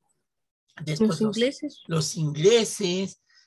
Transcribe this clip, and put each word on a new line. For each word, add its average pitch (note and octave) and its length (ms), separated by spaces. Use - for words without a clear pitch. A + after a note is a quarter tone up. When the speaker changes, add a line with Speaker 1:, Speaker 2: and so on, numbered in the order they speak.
Speaker 1:
después D#3 260
Speaker 2:
Los D#3+ 120
Speaker 1:
los, G#3+ 160
Speaker 2:
ingleses. C#4 500
Speaker 1:
los D#3+ 300
ingleses. F#3 1040